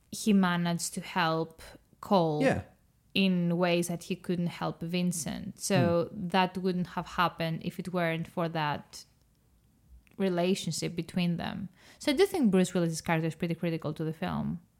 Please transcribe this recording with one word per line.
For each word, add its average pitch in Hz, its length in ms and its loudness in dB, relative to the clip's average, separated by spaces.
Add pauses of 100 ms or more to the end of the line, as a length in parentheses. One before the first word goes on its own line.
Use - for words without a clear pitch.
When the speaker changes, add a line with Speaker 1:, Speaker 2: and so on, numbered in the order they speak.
(100)
Speaker 1:
he - 220 0
managed 175 640 2
to 185 80 -8
help 165 580 -2 (400)
Cole 160 420 2
Speaker 2:
Yeah. 185 180 4 (520)
Speaker 1:
in 175 460 2
ways 175 300 2
that 175 160 -6
he 180 120 -6
couldn't 175 360 -2 (100)
help 165 180 -4
Vincent. 175 800 -4
So 170 500 2
Speaker 2:
Hmm. - 180 -8
Speaker 1:
that 185 280 2
wouldn't 180 400 -2
have 170 100 -6 (160)
happened 165 400 -2
if - 160 -8
it 175 140 -8
weren't 165 360 -2
for 165 200 -2
that 156 560 -6 (1120)
relationship 175 800 0
between 175 400 -2
them. - 320 -6 (300)
So - 140 2
I - 20 2
do 370 120 6
think 302 240 4
Bruce 180 240 4
Willis's 165 260 0
character 165 280 0
is 156 60 -4
pretty 170 200 -4
critical 160 400 -2
to 160 100 -6
the 160 80 -4
film. 156 480 -4 (200)